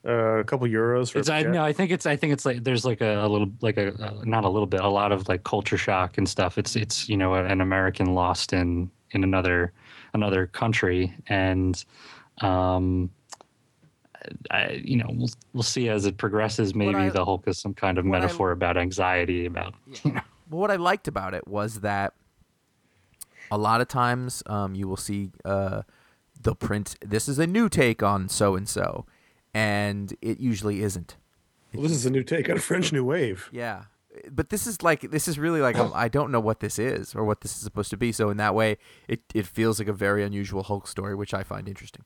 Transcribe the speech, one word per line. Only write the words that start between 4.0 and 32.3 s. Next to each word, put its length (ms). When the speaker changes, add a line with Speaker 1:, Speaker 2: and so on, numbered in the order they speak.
Speaker 2:
uh, 220
not 200
a 40
little 180
bit, 140
a 80
lot 240
of, 160
like, 160
culture 320
shock 420
and 100
stuff. 280
It's, 200
it's, 320
you 80
know, 180
an 260
American 540
lost 380
in, 380
in 140
another, 480
another 320
country, 680
and, 560
um, 720
I, 340
you 120
know, 140
we'll, 200
we'll 100
see 260
as 160
it 140
progresses. 560
Speaker 3:
What 120
Speaker 2:
Maybe 120
Speaker 3:
I 100
Speaker 2:
the 160
Hulk 240
is 100
some 140
kind 260
of 60
Speaker 3:
what 140
I 20
Speaker 2:
metaphor 300
about 260
anxiety, 680
about, 280
Speaker 3:
Yeah. 180
Speaker 2:
you 80
know. 80
Speaker 3:
Well, 100
what 100
I 60
liked 320
about 260
it 140
was 320
that 340
a 80
lot 220
of 80
times, 580
um, 280
you 140
will 80
see, 340
uh, 380
the 140
print, 460
"This 280
is 100
a 80
new 220
take 340
on 260
so-and-so," 800
and 680
it 200
usually 420
isn't. 340
Speaker 1:
Well, 120
this 80
is 120
a 60
new 120
take 280